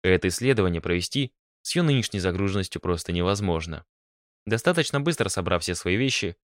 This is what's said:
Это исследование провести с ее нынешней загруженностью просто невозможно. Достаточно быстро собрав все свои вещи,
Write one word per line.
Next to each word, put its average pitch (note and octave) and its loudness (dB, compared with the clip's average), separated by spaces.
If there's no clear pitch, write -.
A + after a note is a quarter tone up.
Это F#2 4
исследование F#2 2
провести F2+ -2
с - -6
ее F3 2
нынешней B2+ 2
загруженностью F#2 -2
просто F2 -2
невозможно. F2 0
Достаточно C#3+ 0
быстро C#3+ -2
собрав F2 0
все F2+ -4
свои F2+ 0
вещи, G#2+ -2